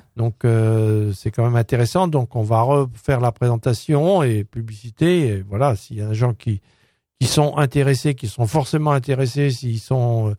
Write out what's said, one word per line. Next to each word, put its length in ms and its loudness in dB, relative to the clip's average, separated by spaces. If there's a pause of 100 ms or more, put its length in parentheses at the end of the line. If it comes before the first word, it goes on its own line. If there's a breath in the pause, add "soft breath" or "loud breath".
(160)
Donc, 280 -4
euh, 680 2
c'est 160 -8
quand 140 0
même 120 2
intéressant. 520 0
Donc, 280 -2
on 60 -2
va 180 2
refaire 600 0
la 120 0
présentation 920 0
et 220 0
publicité. 840 -2
Et 200 -2
voilà, 280 0
s'il 200 -12
y 60 -6
a 60 -4
des 60 -2
gens 200 0
qui, 260 -4 (600)
qui 60 2
sont 300 0
intéressés, 580 0
qui 140 -8
sont 180 -2
forcément 460 0
intéressés, 580 0
s'ils 300 -4
sont, 500 0
euh, 80 -4